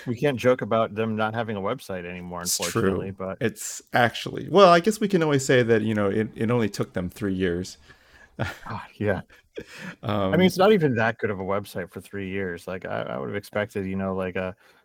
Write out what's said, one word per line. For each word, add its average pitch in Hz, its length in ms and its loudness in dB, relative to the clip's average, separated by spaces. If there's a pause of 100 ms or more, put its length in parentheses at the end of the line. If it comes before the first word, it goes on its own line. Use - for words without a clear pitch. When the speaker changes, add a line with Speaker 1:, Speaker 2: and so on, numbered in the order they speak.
Speaker 1:
we 123 100 -2
can't 139 240 0
joke 127 220 4
about 110 340 0
them 110 200 -2
not 107 180 -2
having 113 240 -4
a 98 40 -4
website 98 440 -6
anymore, 87 360 -10
Speaker 2:
It's 90 180 -4
Speaker 1:
unfortunately, 95 520 0
Speaker 2:
true. - 0 -
Speaker 1:
but 95 280 -8
Speaker 2:
It's - 420 -6 (120)
actually, - 560 0
well, 185 200 10
I 175 100 8
guess 214 200 0
we 208 80 0
can 185 160 2
always 143 220 2
say 127 180 6
that, 113 180 4
you 110 120 0
know, 104 160 2
it, 107 260 0
it 110 160 -2
only 117 180 2
took - 240 -6
them 90 160 -4
three 101 240 -4
years. 92 440 -2 (600)
<laughs> - 0 - (320)
Speaker 1:
God, 110 120 -8 (160)
yeah. 101 240 0 (840)
Speaker 2:
Um, 101 300 0
Speaker 1:
I 160 40 4
mean, 185 100 6
it's 175 100 2
not 202 160 6
even 151 220 2
that 113 240 0
good 110 100 -2
of 95 100 -4
a 95 40 -6
website 98 480 -4
for 98 100 -12
three 98 280 -8
years. 92 380 -6
Like, 92 180 -8
I, 104 180 -6
I 62 140 -6
would 69 120 -6
have 107 60 -8
expected, 101 500 -4
you 95 100 -6
know, 95 200 -2
like 92 200 -6
a, 92 200 -4 (280)